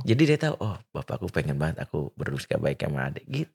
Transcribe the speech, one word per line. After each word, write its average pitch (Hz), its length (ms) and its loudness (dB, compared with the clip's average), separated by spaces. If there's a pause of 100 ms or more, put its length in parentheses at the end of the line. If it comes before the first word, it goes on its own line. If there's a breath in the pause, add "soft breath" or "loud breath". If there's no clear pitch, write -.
Jadi 117 200 4
dia 151 160 6
tahu, 156 200 0
"Oh, 107 180 -2 (140)
bapakku - 360 -6
pengen 73 300 0
banget 78 240 0
aku - 320 -4
bersikap - 480 -2
baik 71 180 0
sama 73 300 -2
adik." - 160 -10
Gitu. 143 300 -4